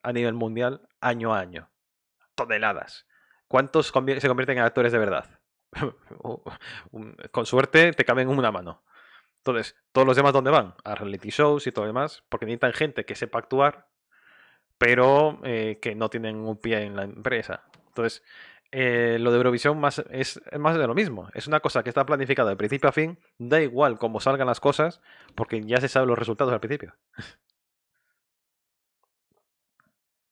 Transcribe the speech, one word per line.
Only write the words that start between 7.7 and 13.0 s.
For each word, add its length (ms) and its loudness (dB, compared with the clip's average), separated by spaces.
te 100 2
caben 240 0
una 240 2
mano. 320 -10
Entonces, 380 -4
¿todos 140 6
los 100 4
demás 180 6
dónde 160 2
van? 240 4
A 100 -8
reality 360 -10
shows 360 2
y 60 -6
todo 140 -4
lo 80 -6
demás, 340 -6
porque 160 -6
necesitan 300 0
gente 320 -4